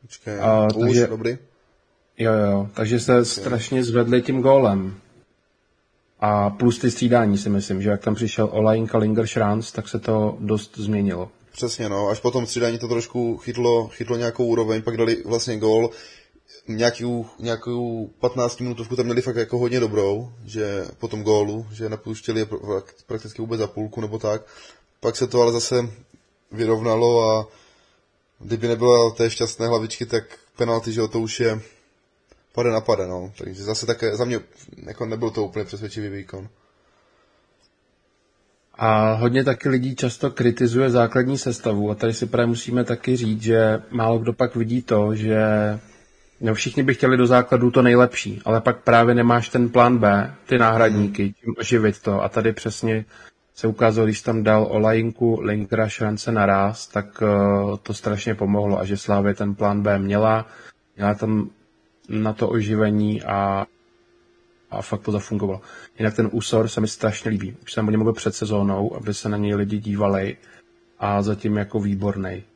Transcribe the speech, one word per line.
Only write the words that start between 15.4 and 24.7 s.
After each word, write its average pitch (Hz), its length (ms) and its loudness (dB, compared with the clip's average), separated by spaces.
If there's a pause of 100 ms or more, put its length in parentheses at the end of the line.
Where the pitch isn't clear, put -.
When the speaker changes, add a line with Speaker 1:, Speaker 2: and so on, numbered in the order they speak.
Speaker 1:
gól. 110 320 2 (760)
Nějakou, 117 580 -2 (120)
nějakou 117 720 -6 (100)
patnáctiminutovku 120 760 -4
tam 127 100 0
měli 120 160 0
fakt 123 140 -4
jako 117 220 -2
hodně 123 220 0
dobrou, 104 500 -2 (140)
že 101 400 -6 (140)
po 113 100 -8
tom 107 140 -8
gólu, 107 500 0
že 110 160 -8
nepouštěli 110 520 -6
je 107 60 -2
pr-, 107 140 -10
prak-, 98 340 -6 (120)
prakticky 110 360 -10
vůbec 113 180 -6
za 107 60 -2
půlku 107 340 -10
nebo 107 180 -8
tak. 107 240 -4 (580)